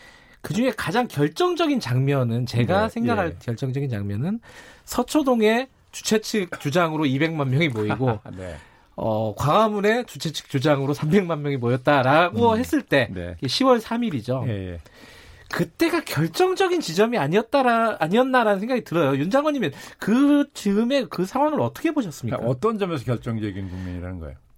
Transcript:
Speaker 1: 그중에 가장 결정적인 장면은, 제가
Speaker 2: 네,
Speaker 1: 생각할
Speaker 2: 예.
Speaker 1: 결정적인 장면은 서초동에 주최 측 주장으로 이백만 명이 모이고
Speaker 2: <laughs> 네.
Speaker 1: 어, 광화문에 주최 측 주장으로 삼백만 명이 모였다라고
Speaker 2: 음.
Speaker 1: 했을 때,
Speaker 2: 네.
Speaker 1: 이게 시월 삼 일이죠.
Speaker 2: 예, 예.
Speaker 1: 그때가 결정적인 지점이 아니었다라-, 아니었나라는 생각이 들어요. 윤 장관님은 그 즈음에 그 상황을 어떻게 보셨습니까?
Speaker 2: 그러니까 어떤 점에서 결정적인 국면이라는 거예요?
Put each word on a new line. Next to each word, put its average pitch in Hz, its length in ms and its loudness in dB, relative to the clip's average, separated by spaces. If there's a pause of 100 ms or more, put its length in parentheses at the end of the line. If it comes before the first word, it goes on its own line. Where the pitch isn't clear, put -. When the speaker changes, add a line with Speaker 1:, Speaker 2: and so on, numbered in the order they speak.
(420)
Speaker 1:
그중에 220 300 0
가장 226 360 -2
결정적인 302 720 0
장면은, 127 640 0
제가 165 380 0
Speaker 2:
네, 220 60 -2
Speaker 1:
생각할 233 400 0
Speaker 2:
예. 90 100 -12
Speaker 1:
결정적인 131 500 -4
장면은 110 500 -4 (440)
서초동에 247 840 2 (220)
주최 - 280 0
측 208 400 -4
주장으로 156 460 0
이백만 143 440 0
명이 151 200 2
모이고 117 580 0
Speaker 2:
<laughs> 95 80 -14
네. 90 220 -12 (380)
Speaker 1:
어, 110 400 -2
광화문에 208 680 2
주최 - 300 -8
측 - 160 -12
주장으로 139 440 0
삼백만 160 480 0
명이 143 160 -4
모였다라고 147 960 2
Speaker 2:
음. 220 40 2
Speaker 1:
했을 254 240 0
때, 131 320 2
Speaker 2:
네. 87 240 -8
Speaker 1:
이게 135 100 -6
시월 254 320 4
삼 233 240 -4
일이죠. 131 440 -4
Speaker 2:
예, 117 40 -2 (220)
예. 82 60 -10 (720)
Speaker 1:
그때가 320 540 -2
결정적인 359 800 0
지점이 214 360 0
아니었다라-, 226 840 2
아니었나라는 220 600 2
생각이 240 240 -2
들어요. 139 340 2
윤 151 120 0
장관님은 269 420 0 (280)
그 285 540 4
즈음에 233 520 0
그 180 200 -4
상황을 277 360 0
어떻게 120 300 -2
보셨습니까? 156 460 -4
Speaker 2:
그러니까 113 140 -2
어떤 208 280 0
점에서 165 260 -4
결정적인 107 640 -4
국면이라는 90 500 -8
거예요? 76 160 -12 (220)